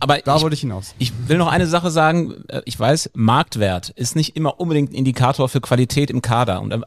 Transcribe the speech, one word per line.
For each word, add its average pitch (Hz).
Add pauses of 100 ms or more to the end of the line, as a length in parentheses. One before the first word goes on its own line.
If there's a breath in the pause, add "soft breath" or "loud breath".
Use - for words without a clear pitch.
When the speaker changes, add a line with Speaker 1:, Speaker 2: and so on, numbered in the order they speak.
Speaker 1:
aber 143
Speaker 2:
Da 139
Speaker 1:
ich, 156
Speaker 2:
wollte 156
ich 151
hinaus. 101
Speaker 1:
ich 120 (140)
will 160
noch 165
eine 175
Sache 170
sagen. 160
Äh, -
ich -
weiß, 139
Marktwert 110
ist -
nicht 156
immer 156
unbedingt 151
ein -
Indikator 131
für 135
Qualität 127
im 123
Kader. 113
Und, 101
ähm, 113